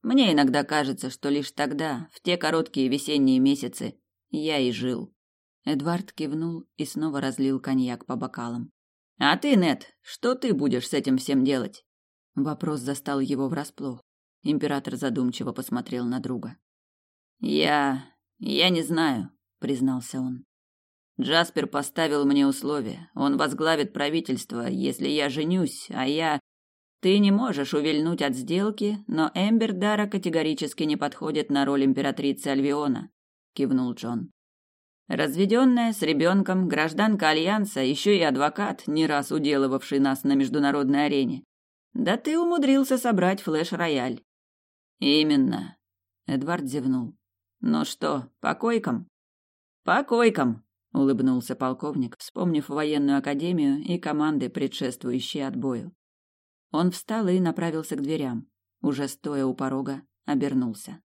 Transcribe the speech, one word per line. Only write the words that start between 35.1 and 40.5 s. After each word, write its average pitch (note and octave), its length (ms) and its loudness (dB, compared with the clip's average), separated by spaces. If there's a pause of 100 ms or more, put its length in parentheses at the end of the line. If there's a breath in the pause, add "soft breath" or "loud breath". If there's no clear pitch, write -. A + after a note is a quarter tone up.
с - 100 -4
ребенком, F3+ 640 2
гражданка D#3+ 640 2
Альянса, F#3 500 0
еще C#3+ 300 2
и G3 100 6
адвокат, D3+ 640 0
не D#3 200 2
раз C#3+ 240 0
уделывавший C#3 680 0
нас C3+ 240 2
на C#3 100 4
международной C#3+ 720 2